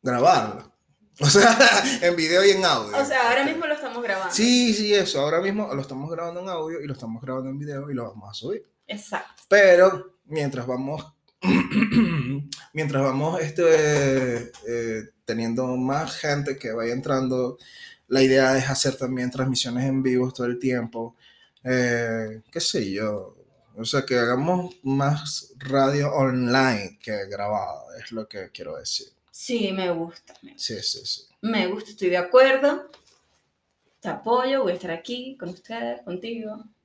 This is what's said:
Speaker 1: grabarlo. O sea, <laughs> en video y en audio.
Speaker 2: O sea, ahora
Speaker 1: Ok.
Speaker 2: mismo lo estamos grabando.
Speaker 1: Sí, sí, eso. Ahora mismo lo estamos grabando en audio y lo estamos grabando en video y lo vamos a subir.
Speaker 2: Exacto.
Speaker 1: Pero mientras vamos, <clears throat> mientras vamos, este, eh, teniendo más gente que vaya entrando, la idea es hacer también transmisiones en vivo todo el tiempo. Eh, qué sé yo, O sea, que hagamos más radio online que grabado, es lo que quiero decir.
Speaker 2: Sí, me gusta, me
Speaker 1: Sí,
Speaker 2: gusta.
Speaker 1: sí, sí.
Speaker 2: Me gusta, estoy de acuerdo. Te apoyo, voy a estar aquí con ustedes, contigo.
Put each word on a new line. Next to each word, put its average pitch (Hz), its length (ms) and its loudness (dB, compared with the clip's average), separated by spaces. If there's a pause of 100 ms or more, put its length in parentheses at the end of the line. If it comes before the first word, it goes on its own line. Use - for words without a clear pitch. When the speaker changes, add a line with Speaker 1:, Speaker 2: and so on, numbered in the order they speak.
Speaker 1:
grabarlo. 123 680 2 (480)
O 143 60 4
sea, 202 300 8 (440)
<laughs> - 20 0
en 175 140 4
video 170 280 4
y 202 60 10
en 185 140 2
audio. 120 340 0
Speaker 2:
O 277 60 2
sea, 262 240 0
ahora 262 140 2
Speaker 1:
Ok. 285 80 0
Speaker 2:
mismo 330 160 -4
lo 294 80 -2
estamos 240 280 -8
grabando. 190 320 -4
Speaker 1:
Sí, 247 400 4
sí, 208 180 0
eso. 180 280 2
Ahora 156 200 0
mismo 196 320 -4
lo 139 80 -4
estamos 135 300 -10
grabando 170 300 -8
en 190 80 -10
audio 165 320 -6
y 147 80 -10
lo 135 60 -8
estamos 113 280 -12
grabando 131 280 -8
en 139 100 -8
video 147 280 -10
y 139 60 -8
lo 113 160 -6
vamos 101 180 -18
a 104 60 -18
subir. 190 320 -8 (220)
Speaker 2:
Exacto. - 600 -8
Speaker 1:
Pero 185 760 6
mientras 135 420 -4
vamos, 135 460 -8 (280)
<clears throat> 170 1300 0
mientras 143 300 -2
vamos, 147 380 0
este, 143 1120 2 (140)
eh, 113 360 -4 (220)
teniendo 117 420 -2 (100)
más 139 400 -2
gente 143 420 -4
que 113 140 -8
vaya 117 200 -4
entrando, 127 680 -2 (500)
la 135 140 4
idea 131 340 6
es 127 120 0
hacer 135 280 0
también 127 340 -4
transmisiones 127 540 -2
en 135 180 0
vivo 127 300 0
todo 123 140 -6
el 123 120 -4
tiempo. 117 580 -4 (480)
Eh, 117 880 -2
qué - 100 -8
sé 110 300 -2
yo, 101 460 -6 (400)
O 113 80 -12
sea, 135 200 -2
que 123 140 0
hagamos 151 640 0
más 139 760 -2
radio 139 540 0
online 127 920 0
que 104 240 -6
grabado, 101 600 -6 (160)
es - 100 -16
lo 110 160 -10
que 95 220 -14
quiero - 260 -12
decir. - 300 -8 (240)
Speaker 2:
Sí, 214 420 -4
me 185 180 -4
gusta, 170 520 -8
me - 160 -20
Speaker 1:
Sí, - 160 -8
Speaker 2:
gusta. - 240 -6
Speaker 1:
sí, - 80 -16
sí. - 160 -8 (180)
Speaker 2:
Me 208 260 0
gusta, 208 240 -6
estoy 185 200 -2
de 180 80 2
acuerdo. 269 720 4 (1080)
Te - 80 -8
apoyo, 254 540 0
voy 185 100 0
a - 20 -2
estar 175 160 -8
aquí 247 480 -10
con 175 120 -10
ustedes, 226 520 -10
contigo. 214 600 -10 (200)